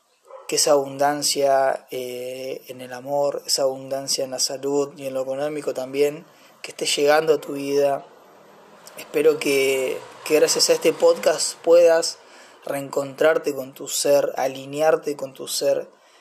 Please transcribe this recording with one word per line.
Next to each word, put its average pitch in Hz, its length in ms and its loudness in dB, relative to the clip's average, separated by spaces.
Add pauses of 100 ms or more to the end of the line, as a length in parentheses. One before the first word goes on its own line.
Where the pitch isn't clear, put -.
(480)
que 147 80 -4
esa 156 160 2
abundancia, 139 1160 0
eh, 127 800 -10
en 127 120 -16
el 127 120 -16
amor, 139 540 -4
esa - 160 -2
abundancia 135 640 -4
en 131 60 -8
la 127 80 -8
salud 139 580 -2
y 139 100 -12
en 131 80 -6
lo 131 80 -4
económico 143 520 -6
también, 143 520 -2 (360)
que - 80 -14
esté - 160 -8
llegando 151 480 4
a 147 60 -2
tu 147 120 -12
vida. 139 540 -2 (920)
Espero 151 400 2
que, 135 600 0 (260)
que 160 100 2
gracias 160 360 4
a - 20 4
este 160 200 4
podcast 170 680 2
puedas 165 600 6 (460)
reencontrarte 139 920 0
con 131 200 -10
tu 139 140 -14
ser, 143 480 2
alinearte 143 800 -2
con - 180 -10
tu 120 140 -14
ser. 143 400 -2 (320)